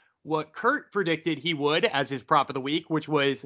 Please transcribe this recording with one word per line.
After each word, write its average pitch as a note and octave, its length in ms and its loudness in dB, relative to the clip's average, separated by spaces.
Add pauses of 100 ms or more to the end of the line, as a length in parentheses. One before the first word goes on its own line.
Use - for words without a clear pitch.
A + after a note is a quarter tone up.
(220)
what D#3 300 -4
Kurt - 400 -2
predicted D#3+ 460 0
he E3 140 -2
would D3+ 320 2
as C#3 240 0
his C3+ 140 -6
prop C#3+ 260 2
of C3+ 60 -6
the C3+ 60 -4
week, D3+ 280 -4
which D#3 200 -2
was C#3 380 2